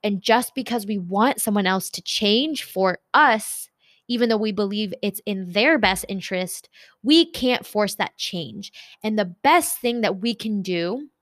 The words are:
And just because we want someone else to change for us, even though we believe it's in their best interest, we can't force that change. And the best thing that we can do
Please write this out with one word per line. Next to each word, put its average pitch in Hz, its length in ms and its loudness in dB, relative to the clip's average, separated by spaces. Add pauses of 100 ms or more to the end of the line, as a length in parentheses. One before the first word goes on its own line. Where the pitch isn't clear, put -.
And 202 180 -2
just 233 340 2
because 233 300 -4
we 208 120 -2
want 196 440 0
someone 202 260 2
else 190 220 0
to - 120 -12
change 247 640 0
for 190 360 0 (140)
us, 254 520 4 (460)
even 240 160 2
though 226 100 4
we 220 140 0
believe 208 400 -2 (120)
it's 202 240 -4
in 190 240 -6
their 247 260 4
best 190 320 2
interest, 185 580 -6 (360)
we 320 220 6
can't 254 380 -2
force 208 300 -2
that - 240 -6
change. 175 560 -10 (300)
And 214 160 -2
the 202 60 0
best 294 520 0
thing 240 240 -2
that 190 180 0
we 233 140 -2
can 214 300 -4
do 180 440 -4 (140)